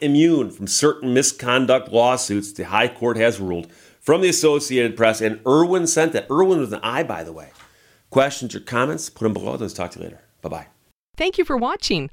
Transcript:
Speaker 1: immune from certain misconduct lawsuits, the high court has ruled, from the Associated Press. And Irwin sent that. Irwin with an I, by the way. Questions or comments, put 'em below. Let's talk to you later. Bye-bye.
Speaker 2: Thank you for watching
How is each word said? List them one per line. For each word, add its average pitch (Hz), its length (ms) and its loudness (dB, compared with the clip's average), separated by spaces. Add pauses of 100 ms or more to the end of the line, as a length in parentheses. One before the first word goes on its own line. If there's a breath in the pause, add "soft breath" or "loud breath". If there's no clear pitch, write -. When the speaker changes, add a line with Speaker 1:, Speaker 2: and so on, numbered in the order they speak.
Speaker 1:
immune 147 480 4
from 98 160 -12
certain 131 480 0
misconduct 127 760 2
lawsuits, 113 600 0
the 92 120 -10
high 107 240 0
court 120 280 -2
has 110 240 2
ruled, 90 320 -8 (280 soft breath)
from 160 200 2
the 185 80 4
Associated 131 680 0
Press. 110 260 2
And 110 240 -2
Irwin 170 400 4
sent 160 260 2
that. - 180 -4
Irwin 180 300 4
with 110 140 -4
an - 80 -8
I, 123 200 -4
by 95 220 -8
the 82 80 -16
way. 78 180 -18 (600 soft breath)
Questions 131 440 0
or 101 60 -10
comments, 135 480 -4
put - 160 -10
'em 110 80 0
below. 98 220 -6
Let's 110 180 -8
talk 87 200 -10
to 87 60 -20
you 85 60 -12
later. 85 160 -16 (220)
Bye-bye. 80 240 -12 (500)
Speaker 2:
Thank 370 220 -4
you 359 60 2
for 269 120 -2
watching 233 560 -4